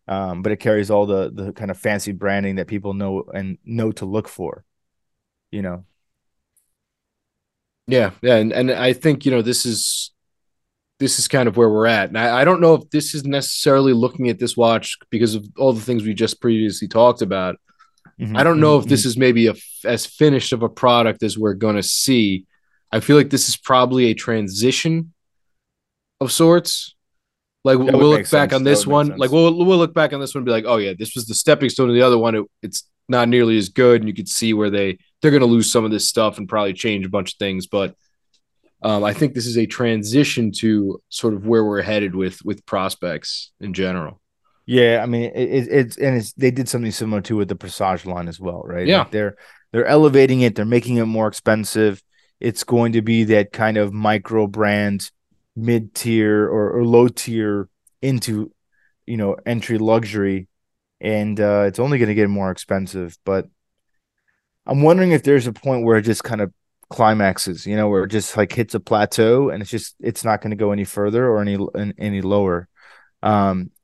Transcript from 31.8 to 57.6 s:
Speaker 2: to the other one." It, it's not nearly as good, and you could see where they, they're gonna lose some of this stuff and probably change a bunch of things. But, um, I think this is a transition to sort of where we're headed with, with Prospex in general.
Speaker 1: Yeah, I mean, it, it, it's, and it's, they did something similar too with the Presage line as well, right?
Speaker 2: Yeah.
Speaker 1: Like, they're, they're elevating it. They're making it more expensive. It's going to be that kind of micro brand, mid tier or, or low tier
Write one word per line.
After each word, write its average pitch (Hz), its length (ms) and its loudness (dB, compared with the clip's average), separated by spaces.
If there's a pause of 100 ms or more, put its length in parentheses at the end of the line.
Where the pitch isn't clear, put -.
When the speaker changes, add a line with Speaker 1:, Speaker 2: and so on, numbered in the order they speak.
Speaker 2:
to 120 60 2
the 123 80 6
other 123 140 6
one." 113 200 0
It, 104 80 -2 (180)
it's - 260 -12 (200)
not 120 200 2
nearly 117 300 4
as 95 120 -4
good, 120 320 4
and 107 60 -4
you 98 60 -6
could 95 140 -10
see 113 260 -2
where 107 160 0
they, 98 280 -2 (220)
they're 156 120 4
gonna 135 140 6
lose 117 220 4
some 113 160 2
of 110 60 -2
this 107 180 -2
stuff 107 300 -2
and 101 100 -10
probably 104 260 -2
change 104 300 -4
a 95 40 -8
bunch 95 240 -4
of - 60 -18
things. 95 280 -6
But, 95 300 -4 (840)
um, 104 200 -2
I 104 120 0
think 131 200 0
this 120 120 -6
is 117 120 -2
a 110 80 2
transition 113 920 -2
to 104 500 -2
sort 110 260 -4
of 98 100 -10
where 113 200 4
we're 104 180 -2
headed 101 320 -2
with, 92 300 -4
with 98 220 -8
Prospex 92 840 -6 (100)
in 98 160 -10
general. 92 460 -6 (440)
Speaker 1:
Yeah, 117 380 2
I 120 40 -4
mean, 120 280 -4
it, - 0 -
it, 120 340 -2
it's, 131 280 0
and 131 200 -2
it's, 110 180 -6
they 127 180 2
did 123 160 -4
something 117 240 -4
similar 110 280 -4
too 110 160 -4
with 101 120 -2
the 95 80 -6
Presage 92 500 -4
line 87 220 -8
as 80 100 -14
well, 87 260 -10
right? 90 220 -6
Speaker 2:
Yeah. 175 120 4
Speaker 1:
Like, 131 120 -4
they're, 104 260 -4 (360)
they're 120 140 0
elevating 135 560 6
it. 113 120 2
They're 104 100 -4
making 120 340 0
it 113 80 0
more 110 200 -2
expensive. 107 720 0 (380)
It's 120 240 -6
going 117 300 0
to 113 100 2
be 113 220 2
that 104 280 2
kind 110 240 -2
of 101 160 0
micro 107 540 -2
brand, 104 640 -2 (480)
mid 113 360 -2
tier 107 500 0
or, 104 340 -2
or 120 60 0
low 120 240 6
tier 107 600 -6 (340)